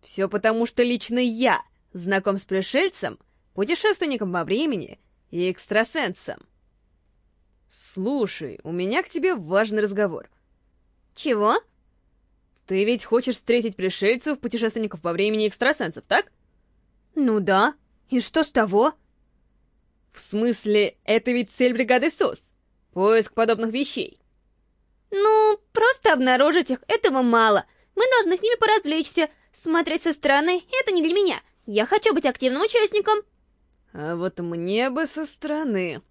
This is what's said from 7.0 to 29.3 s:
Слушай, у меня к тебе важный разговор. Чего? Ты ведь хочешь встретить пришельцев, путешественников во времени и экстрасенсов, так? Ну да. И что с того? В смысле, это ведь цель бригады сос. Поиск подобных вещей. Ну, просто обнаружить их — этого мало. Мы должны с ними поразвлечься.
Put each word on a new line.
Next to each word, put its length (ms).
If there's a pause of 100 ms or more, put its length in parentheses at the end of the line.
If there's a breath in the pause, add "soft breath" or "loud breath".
Слушай, 960
у 80
меня 300
к 60
тебе 260
важный 460
разговор. 480 (840)
Чего? 420 (1080)
Ты 180
ведь 200
хочешь 320
встретить 400
пришельцев, 640
путешественников 640
во 100
времени 340
и 20
экстрасенсов, 580
так? 240 (840)
Ну 260
да. 340 (360)
И 100
что 240
с 60
того? 440 (1160)
В 80
смысле, 840
это 260
ведь 200
цель 220
бригады 380
сос. 420 (400)
Поиск 400
подобных 380
вещей. 520 (880)
Ну, 480 (120)
просто 420
обнаружить 560
их — 180
этого 320
мало. 460 (280)
Мы 160
должны 260
с 40
ними 160
поразвлечься. 720 (240 soft breath)